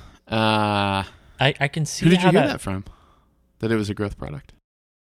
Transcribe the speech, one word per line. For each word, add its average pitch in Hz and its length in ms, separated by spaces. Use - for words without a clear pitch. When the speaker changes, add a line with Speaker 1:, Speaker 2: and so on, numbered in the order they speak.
Speaker 1:
uh, 104 760
Speaker 2:
I, 139 200
I 143 80
can 156 180
see - 200
Speaker 1:
who 165 60
did 185 80
you 180 60
Speaker 2:
how 180 60
Speaker 1:
hear 180 100
Speaker 2:
that - 60
Speaker 1:
that 104 140
from? 95 220
That 113 120
it 113 40
was 104 140
a 104 40
growth 101 240
product? - 360